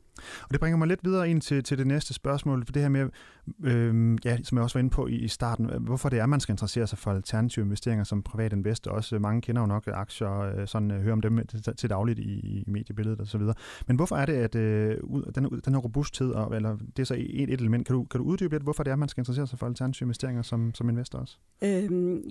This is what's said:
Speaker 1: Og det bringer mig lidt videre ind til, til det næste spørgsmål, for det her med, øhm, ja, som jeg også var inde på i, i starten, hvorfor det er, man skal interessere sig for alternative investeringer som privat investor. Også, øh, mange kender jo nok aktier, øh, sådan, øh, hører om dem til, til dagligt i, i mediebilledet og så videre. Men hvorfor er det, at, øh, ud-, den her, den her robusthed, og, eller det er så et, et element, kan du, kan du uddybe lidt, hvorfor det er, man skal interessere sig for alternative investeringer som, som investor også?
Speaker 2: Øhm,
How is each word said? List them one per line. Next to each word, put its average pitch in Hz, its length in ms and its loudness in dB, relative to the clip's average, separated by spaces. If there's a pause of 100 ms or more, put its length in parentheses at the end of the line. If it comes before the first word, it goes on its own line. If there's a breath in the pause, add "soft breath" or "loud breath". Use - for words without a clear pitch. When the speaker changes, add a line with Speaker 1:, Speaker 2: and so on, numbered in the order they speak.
(420 loud breath)
Speaker 1:
Og - 80 -10
det 135 100 0
bringer 165 180 4
mig 160 100 6
lidt 185 160 2
videre 180 260 4
ind 160 100 4
til, 139 240 0
til 135 140 0
det 135 80 4
næste 139 280 0
spørgsmål, 139 500 0
for 135 80 -8
det 143 100 2
her 143 60 4
med, 135 200 4 (560 loud breath)
øhm, 117 600 4
ja, 120 180 2
som 127 160 0
jeg 117 40 2
også 123 160 0
var - 20 4
inde 127 100 2
på 131 160 2
i, 120 80 -2
i 117 140 -2
starten, 117 420 -2 (100)
hvorfor 120 280 0
det 123 100 2
er, 110 80 4
man 143 140 4
skal - 120 0
interessere 107 340 0
sig - 120 -4
for - 120 -4
alternative 113 540 0
investeringer 101 400 0
som 101 180 -2
privat 110 300 -2
investor. 101 380 0
Også, 104 240 -2
øh, 104 80 2
mange 107 200 2
kender 120 200 0
jo 107 40 2
nok 101 260 0
aktier, 98 480 -4
øh, 98 280 -2
sådan, 104 220 0
øh, 98 100 -2
hører 110 120 2
om 110 80 2
dem 110 260 2
til, 110 300 -6
til 113 140 -2
dagligt 110 280 0
i, 104 140 -4
i 101 340 -4
mediebilledet 107 540 -4
og 107 60 -6
så 104 120 -4
videre. 107 160 0 (320 loud breath)
Men 123 100 4
hvorfor 175 200 2
er 139 100 2
det, 156 60 0
at, 117 220 2
øh, 107 480 2
ud-, - 320 -4
den 131 100 2
her, 123 200 -2
den 131 100 4
her 135 60 2
robusthed, 127 500 -2
og, 110 260 -2
eller 107 200 -2 (200)
det 131 60 0
er 127 40 -2
så 127 80 -2
et, 127 280 -2
et 131 180 0
element, 117 260 2
kan 127 80 2
du, 123 100 2
kan 127 160 -2
du 135 60 -2
uddybe 175 280 0
lidt, 147 80 0
hvorfor 147 200 -2
det 139 80 0
er, 135 60 0
man 143 120 0
skal - 120 -6
interessere 127 260 -2
sig 123 120 -8
for 113 80 -4
alternative 127 400 -2
investeringer 120 360 -2
som, 117 320 0
som 117 140 -2
investor 123 300 -2
også? 127 180 -10 (280)
Speaker 2:
Øhm, 180 560 2 (100)